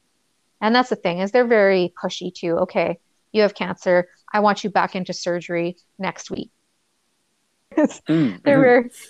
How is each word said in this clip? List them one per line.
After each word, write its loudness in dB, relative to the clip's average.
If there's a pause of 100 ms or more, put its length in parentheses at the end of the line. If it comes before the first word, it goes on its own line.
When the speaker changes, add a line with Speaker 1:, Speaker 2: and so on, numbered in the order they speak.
(600)
Speaker 1:
And 0
that's 2
the -2
thing, -4
is -4
they're 2
very 4
pushy -8
too. -4
"Okay, -2 (340)
you 2
have 2
cancer. 0 (260)
I 0
want 0
you -6
back 0
into -8
surgery -4 (220)
next -10
week." -10 (1200)
<laughs> -8
It's, 0 (100)
Speaker 2:
Mm, 0
Speaker 1:
they're 4
Speaker 2:
mm-hmm. 4
Speaker 1:
very, 4 (200)